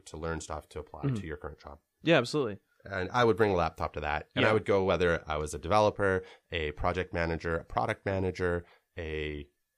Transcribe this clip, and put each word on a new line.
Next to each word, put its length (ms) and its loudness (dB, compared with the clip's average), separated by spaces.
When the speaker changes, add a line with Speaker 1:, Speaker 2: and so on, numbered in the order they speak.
Speaker 1:
to 120 -16
learn 240 -4
stuff 280 -10
to 100 -12
apply 260 -12
Speaker 2:
Mm-hmm. 120 0
Speaker 1:
to 100 -8
your 120 -8
current 200 -12
job. 200 -18
Speaker 2:
Yeah, 140 4
absolutely. 400 -2
Speaker 1:
And 280 -4
I 120 4
would 120 6
bring 160 4
a 40 2
laptop 380 -2
to 60 -6
that. 360 -2
And 80 2
I 40 4
Speaker 2:
Yeah. 60 4
Speaker 1:
would 100 0
go 200 2
whether 420 4
I 120 -2
was 160 -4
a 40 -10
developer, 640 2
a 200 -4
project 420 -2
manager, 420 0
a 80 -6
product 400 -2
manager, 600 0
a 480 -6